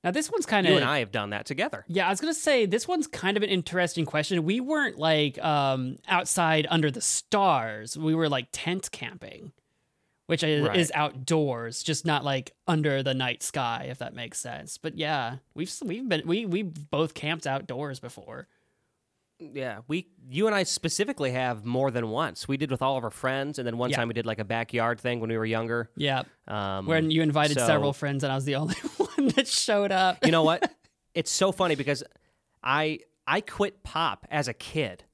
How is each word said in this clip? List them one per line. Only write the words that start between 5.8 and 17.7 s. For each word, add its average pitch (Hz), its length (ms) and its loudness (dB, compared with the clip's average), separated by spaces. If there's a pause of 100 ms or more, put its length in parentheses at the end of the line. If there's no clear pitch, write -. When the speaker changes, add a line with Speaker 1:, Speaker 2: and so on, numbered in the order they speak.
Speaker 1:
outside 165 640 4
under 156 200 4
the 120 120 -6
stars. 117 920 0
We 156 180 2
were, 160 140 2
like, 131 240 0
tent - 380 -4
camping, - 640 -14 (760)
which 160 160 0
is, 151 240 4
Speaker 2:
Right. - 100 2
Speaker 1:
is 170 180 2
outdoors, 135 880 0
just 156 220 -2
not, 151 180 2
like, 135 300 -2 (140)
under 147 360 2
the 131 120 0
night 127 280 -2
sky, 123 480 -2
if 127 80 -10
that - 160 -10
makes 117 240 -10
sense. 139 380 -10
But - 220 -8
yeah, 139 380 -2 (180)
we've 170 140 -6
s-, - 140 -10
we've 233 240 -6
been, 165 200 0
we, 202 180 0
we 190 180 0
both 156 520 -4
camped - 320 -6
outdoors 135 520 -6